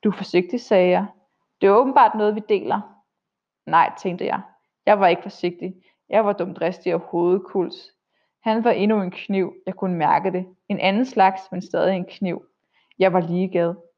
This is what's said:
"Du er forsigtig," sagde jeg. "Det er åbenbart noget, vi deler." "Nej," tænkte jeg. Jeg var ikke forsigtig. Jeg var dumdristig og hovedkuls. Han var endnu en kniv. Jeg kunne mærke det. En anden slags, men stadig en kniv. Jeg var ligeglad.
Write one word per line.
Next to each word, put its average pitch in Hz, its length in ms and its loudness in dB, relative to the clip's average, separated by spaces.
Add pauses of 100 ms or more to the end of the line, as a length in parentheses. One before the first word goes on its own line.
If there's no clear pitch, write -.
"Du 214 60 0
er 196 60 -6
forsigtig," 185 460 -2
sagde 180 280 2
jeg. 180 160 2 (560)
"Det 196 60 4
er 196 40 6
åbenbart 254 440 4
noget, 214 200 0
vi 214 140 -6
deler." 196 320 -2 (840)
"Nej," 160 320 2
tænkte - 280 -8
jeg. - 160 -4 (440)
Jeg 202 140 4
var 190 80 4
ikke 170 140 2
forsigtig. 185 540 -8 (340)
Jeg 214 160 2
var 202 80 0
dumdristig 175 640 -4
og 190 40 -2
hovedkuls. 180 920 -4 (480)
Han 226 240 -2
var 233 80 2
endnu 208 300 2
en 180 100 -6
kniv. 190 420 -4 (120)
Jeg 185 100 -8
kunne 185 220 -4
mærke 160 340 0
det. 185 160 -6 (220)
En 202 100 -4
anden 202 260 0
slags, 190 360 2 (100)
men 180 100 -8
stadig 175 340 -2
en 180 100 -6
kniv. - 400 -6 (540)
Jeg 185 140 4
var 185 60 4
ligeglad. 175 560 -2 (220)